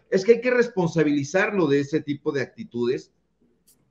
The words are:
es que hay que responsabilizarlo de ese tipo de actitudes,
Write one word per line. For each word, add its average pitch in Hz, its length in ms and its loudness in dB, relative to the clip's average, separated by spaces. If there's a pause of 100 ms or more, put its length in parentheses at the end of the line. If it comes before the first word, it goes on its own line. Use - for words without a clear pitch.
(100)
es 190 140 0
que 233 80 8
hay 233 80 2
que 247 120 0
responsabilizarlo 175 1120 0
de 143 140 2
ese 143 200 -2
tipo - 300 -6
de 139 120 -2
actitudes, 120 720 -6 (800)